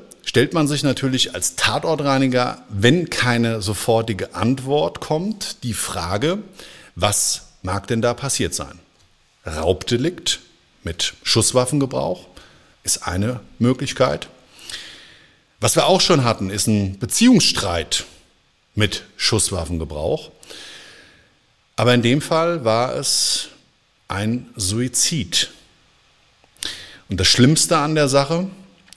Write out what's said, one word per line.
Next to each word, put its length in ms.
stellt 300
man 140
sich 160
natürlich 500
als 220
Tatortreiniger, 1120
wenn 400
keine 520
sofortige 720
Antwort 640
kommt, 640
die 100
Frage, 680
was 520
mag 260
denn 140
da 120
passiert 400
sein? 260
Raubdelikt 960
mit 300
Schusswaffengebrauch 1040
ist 240
eine 320
Möglichkeit. 720
Was 100
wir 120
auch 140
schon 220
hatten, 260
ist 180
ein 320
Beziehungsstreit 1040
mit 280
Schusswaffengebrauch. 1120
Aber 180
in 80
dem 200
Fall 440
war 300
es 540
ein 480
Suizid. 960
Und 100
das 80
Schlimmste 500
an 180
der 140
Sache, 380